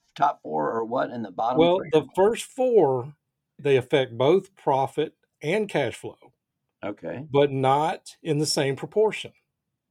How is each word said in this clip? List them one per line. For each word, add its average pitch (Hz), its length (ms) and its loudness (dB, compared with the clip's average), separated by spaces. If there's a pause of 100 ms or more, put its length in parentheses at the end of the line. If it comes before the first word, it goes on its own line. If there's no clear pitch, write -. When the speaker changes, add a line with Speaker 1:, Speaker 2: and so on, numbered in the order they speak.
(160)
Speaker 1:
top 147 260 0
four - 300 -4
or 113 120 -4
what, 123 260 -2
and 117 140 -8
the 101 60 -10
bottom 127 280 -2
Speaker 2:
Well, 175 200 4
Speaker 1:
three? 175 140 -10
Speaker 2:
the 156 140 2 (100)
first 202 280 2
four, 151 720 2 (440)
they 139 180 2
affect 120 420 0
both 170 380 2
profit 135 580 -2 (280)
and 196 260 -2
cash 131 280 -2
flow. - 360 -16 (520)
Speaker 1:
Okay. 156 460 -10
Speaker 2:
But 143 220 2
not 139 680 -2
in 156 160 -2
the 151 80 -2
same 139 300 -2
proportion. 208 560 -2 (580)